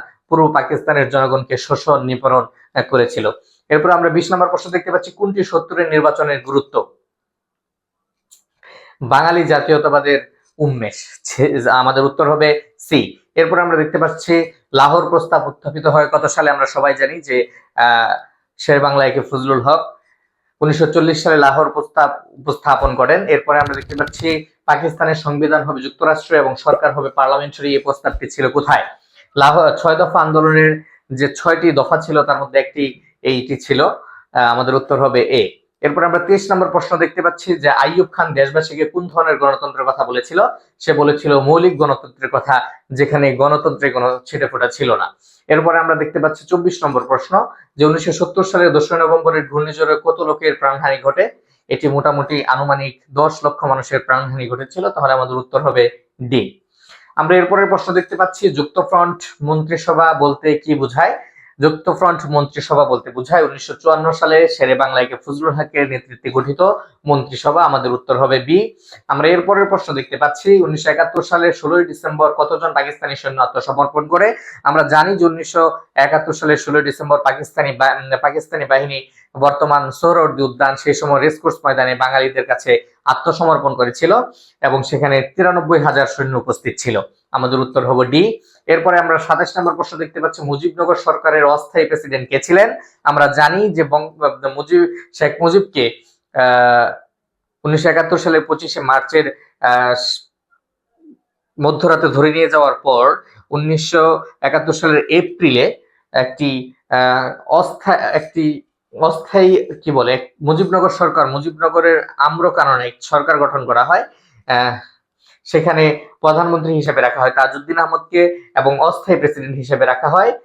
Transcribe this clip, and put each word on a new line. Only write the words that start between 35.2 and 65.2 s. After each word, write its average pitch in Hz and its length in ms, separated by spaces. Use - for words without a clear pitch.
এ। 113 380
এরপর 151 220
আমরা 170 160
তেইশ 196 320
নম্বর 185 180
প্রশ্ন 175 280
দেখতে 165 240
পাচ্ছি 180 340
যে 147 140
আইয়ুব 165 420
খান 160 220
দেশবাসীকে 147 520
কোন 175 220
ধরনের 156 300
গণতন্ত্রের 139 480
কথা 135 180
বলেছিল? 123 420
সে 165 140
বলেছিল 143 460
মৌলিক 160 380
গণতন্ত্রের 139 520
কথা, 131 400
যেখানে 139 460
গণতন্ত্রে 143 540
কোনো 127 360
ছিটেফোঁটা 123 420
ছিল 120 280
না। 95 180
এরপরে 160 320
আমরা 160 160
দেখতে 151 240
পাচ্ছি 151 260
চব্বিশ 175 380
নম্বর 127 200
প্রশ্ন 131 440
যে 143 100
উনিশশো 160 260
সত্তর 180 320
সালের 175 300
দোসরা 151 240
নভেম্বরের 156 500
ঘূর্ণিঝড়ে 151 560
কত 165 180
লোকের 156 340
প্রাণহানি 139 480
ঘটে? 185 260
এটি 135 200
মোটামুটি 143 580
আনুমানিক 139 580
দশ 151 320
লক্ষ 147 200
মানুষের 135 340
প্রাণহানি 131 500
ঘটেছিল। 135 400
তাহলে 143 240
আমাদের 127 220
উত্তর 127 260
হবে 123 280
ডি। 120 360
আমরা 160 200
এরপরের 190 300
প্রশ্ন 180 280
দেখতে 180 220
পাচ্ছি 185 340
যুক্ত 147 300
ফ্রন্ট 180 380
মন্ত্রিসভা 160 720
বলতে 147 440
কি 151 180
বোঝায়? 135 440
যুক্ত 156 300
ফ্রন্ট 170 360
মন্ত্রিসভা 143 600
বলতে 123 260
বোঝায় 127 320
উনিশশো 139 300
চুয়ান্ন 160 380
সালে 160 360
শেরে 131 280
বাংলা 131 260
একে 123 140
ফজলুল 143 380